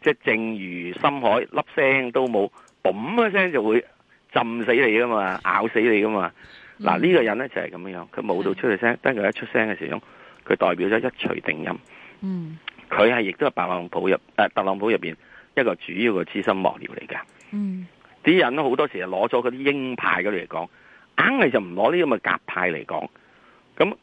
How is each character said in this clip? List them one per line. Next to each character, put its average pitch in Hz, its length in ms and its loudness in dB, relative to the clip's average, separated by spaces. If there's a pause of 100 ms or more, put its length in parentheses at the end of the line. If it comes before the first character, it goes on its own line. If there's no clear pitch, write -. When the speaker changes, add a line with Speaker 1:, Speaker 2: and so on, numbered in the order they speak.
Speaker 1:
即 156 80 2
係 147 140 2
正 113 280 0
如 90 480 -8
深 143 200 2
海， 117 200 4
粒 - 200 -4 (140)
聲 135 380 2
都 131 140 2
冇， 104 240 0 (320)
嘣 190 460 0
一 190 40 -6
聲 185 200 2
就 127 100 2
會 110 220 2 (480)
浸 117 320 -2
死 120 100 2
你 120 60 4
㗎 120 280 4
嘛， 98 360 0
咬 98 240 2
死 110 120 0
你 117 80 4
㗎 107 220 4
嘛。 95 200 -2 (480)
嗱， 175 200 0
Speaker 2:
嗯。 110 40 -2
Speaker 1:
呢 175 120 4
個 151 80 6
人 110 160 0
呢， 131 100 -6
就 - 60 -12
係 85 160 -6
噉 90 260 -12
樣， 87 140 -12
佢 - 100 -10
冇 98 220 -2
到 95 120 0
出 120 160 -2
去 101 60 2
聲， 117 180 2
Speaker 2:
係。 - 60 -10
Speaker 1:
但 131 160 0
佢 98 120 2
一 104 40 0
出 - 180 -8
聲 110 200 2
嘅 92 80 -4
時 69 140 -6
候， 85 100 -6 (440)
佢 98 100 2
代 90 180 2
表 90 140 0
咗 110 100 2
一 120 80 -2
錘 - 340 -6
定 78 240 -6
音。 90 140 -6 (420)
Speaker 2:
嗯。 170 380 -6 (320)
Speaker 1:
佢 107 220 4
係 120 100 2
亦 98 100 -2
都 147 140 -2
係 131 40 0
白 90 160 -2
朗 90 220 -4
普 90 200 -2
入， 95 60 4 (220)
誒， 104 180 4
特 107 80 0
朗 98 160 0
普 107 120 0
入 104 80 4
邊 82 180 -8 (400)
一 143 60 4
個 110 120 2
主 - 180 -12
要 110 200 2
嘅 90 140 0
資 101 180 -4
深 104 100 2
幕 95 140 2 (100)
僚 - 160 -14
嚟 - 120 -14
㗎。 - 120 -10 (320)
Speaker 2:
嗯。 190 380 -6 (340)
Speaker 1:
啲 180 160 4
人 131 160 2
都 147 140 0
好 127 80 2
多 147 120 2
時 - 100 -10
係 90 80 -6
攞 92 220 0
咗 123 140 2
嗰 123 80 0
啲 135 220 -2
鷹 131 240 -6
派 90 260 0
嗰 - 20 -2
度 101 80 -2
嚟 87 140 -4
講， 82 220 -8 (500)
硬 233 200 2
係 175 120 4
就 113 100 2
唔 87 140 -8
攞 110 180 2
呢 175 100 2
咁 160 40 2
嘅 120 120 2
鴿 87 280 -2
派 90 240 -2
嚟 78 140 -6
講。 78 240 -6 (680)
噉 196 260 2